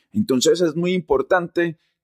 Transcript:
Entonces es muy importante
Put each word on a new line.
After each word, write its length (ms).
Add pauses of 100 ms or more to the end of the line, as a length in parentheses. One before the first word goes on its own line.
(120)
Entonces 480
es 160
muy 180
importante 840 (260)